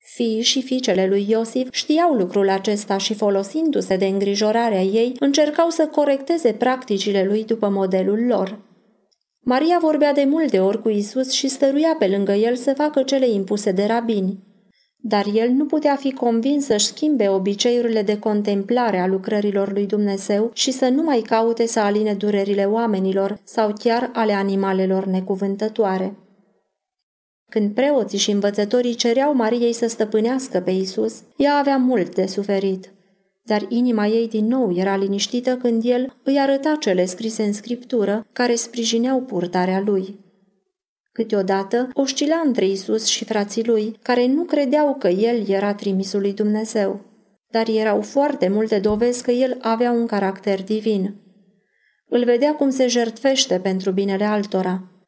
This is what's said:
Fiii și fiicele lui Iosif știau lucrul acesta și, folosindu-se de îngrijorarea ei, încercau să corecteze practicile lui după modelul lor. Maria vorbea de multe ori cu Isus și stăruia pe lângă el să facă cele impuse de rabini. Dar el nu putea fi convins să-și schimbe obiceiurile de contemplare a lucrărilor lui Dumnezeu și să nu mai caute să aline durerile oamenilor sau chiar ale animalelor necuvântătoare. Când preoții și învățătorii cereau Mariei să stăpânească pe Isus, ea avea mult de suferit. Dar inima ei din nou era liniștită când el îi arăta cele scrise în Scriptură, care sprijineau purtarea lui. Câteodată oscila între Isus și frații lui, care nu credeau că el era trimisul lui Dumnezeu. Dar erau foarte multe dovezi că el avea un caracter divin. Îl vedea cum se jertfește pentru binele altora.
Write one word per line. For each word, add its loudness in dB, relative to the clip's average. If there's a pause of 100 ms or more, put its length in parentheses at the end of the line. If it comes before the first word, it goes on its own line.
(160)
Fiii -2
și 0
fiicele 0
lui 0
Iosif -2
știau 0
lucrul 2
acesta -2
și, -4
folosindu-se 0
de 0
îngrijorarea 0
ei, 0
încercau 2
să 0
corecteze 0
practicile 0
lui 0
după 0
modelul 0
lor. -2 (800)
Maria 2
vorbea 4
de 2
multe 2
ori 2
cu -2
Isus -2
și -2
stăruia 2
pe 2
lângă 0
el 2
să -2
facă 0
cele 2
impuse 0
de 2
rabini. -2 (520)
Dar 0
el 2
nu 2
putea 2
fi -4
convins 0
să-și 2
schimbe 0
obiceiurile 0
de 0
contemplare 0
a 0
lucrărilor 0
lui 0
Dumnezeu 0
și -2
să 0
nu 2
mai 2
caute 0
să 0
aline 2
durerile 0
oamenilor 0
sau -2
chiar 0
ale 0
animalelor 0
necuvântătoare. -2 (1300)
Când 0
preoții 0
și 0
învățătorii 0
cereau 2
Mariei 0
să -2
stăpânească -2
pe -4
Isus, -2 (160)
ea 2
avea 2
mult 0
de 0
suferit. -4 (520)
Dar -2
inima 2
ei 2
din 0
nou 0
era 0
liniștită -2
când 0
el 0 (100)
îi 2
arăta 0
cele 0
scrise -6
în 0
Scriptură, -4
care 0
sprijineau -2
purtarea -2
lui. -2 (920)
Câteodată -2
oscila 0
între 0
Isus -2
și -4
frații -4
lui, 0
care 0
nu 2
credeau 2
că -2
el 0
era 0
trimisul -2
lui -2
Dumnezeu. -2 (480)
Dar 0
erau 2
foarte 0
multe 0
dovezi 0
că -2
el 0
avea 0
un 0
caracter -2
divin. -2 (920)
Îl 2
vedea 4
cum 2
se 2
jertfește 0
pentru -2
binele 0
altora. -2 (160)